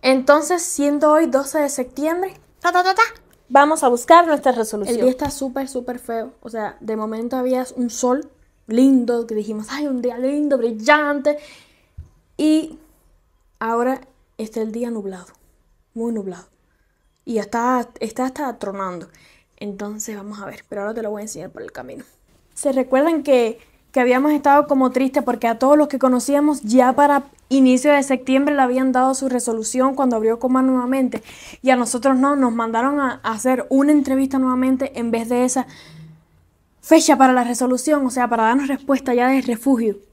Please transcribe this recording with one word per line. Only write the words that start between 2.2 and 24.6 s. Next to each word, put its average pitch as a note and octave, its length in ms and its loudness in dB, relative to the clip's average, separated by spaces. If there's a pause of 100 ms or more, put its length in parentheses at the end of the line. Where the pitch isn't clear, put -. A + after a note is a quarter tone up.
ta, F4 140 -2
ta, F4+ 100 2
ta, F#4 140 0
ta, A4 60 4 (460)
vamos D4 360 4
a C4 40 6
buscar E4 380 6
nuestra C#4+ 240 2
resolución. A3 460 -2
El A3+ 60 -2
día B3+ 80 4
está C4+ 200 -4
súper, C4+ 380 -8
súper B3 320 -8
feo. A#3 400 -8
O A#3+ 100 -18
sea, A3 300 -8
de A3 160 -6
momento A3+ 400 -6
había B3+ 280 -2 (120)
un A#3+ 140 -4
sol B3+ 380 -2 (380)
lindo, A#3+ 640 4
que A3+ 80 -4
dijimos, G#3+ 340 -8
"Ay, D4 160 -6
un B3+ 160 -4
día A#3 160 -4
lindo, C#4 400 0
brillante". C#4+ 800 0 (1000)
Y D#4 420 -2 (800)
ahora A#3+ 400 -2 (380)
está A3 240 -8
el A3 100 -6
día A#3+ 180 -6
nublado, G3 360 -10 (680)
muy A#3 180 -6
nublado. F#3+ 340 -10 (800)
Y A#3 100 -8
ya G#3+ 80 -2
está, A#3+ 460 -2 (120)
está A#3 240 -6
hasta C4 340 -8
tronando. F#3+ 500 -8 (500)
Entonces, G#3 580 -10
vamos G3+ 240 -14
a G3 60 -14
ver, - 220 -18
pero G3+ 120 -10
ahora G#3 140 -6
te A#3 80 -8
lo G#3 80 -6
voy G#3 100 -8
a G#3+ 40 -12
enseñar F#3 260 -14
por - 120 -16
el - 80 -14
camino. - 340 -16 (500)
¿Se C#4+ 180 -2
recuerdan C4 500 0
que, A#3+ 380 0 (320)
que C4 80 0
habíamos B3+ 320 2
estado C#4+ 340 4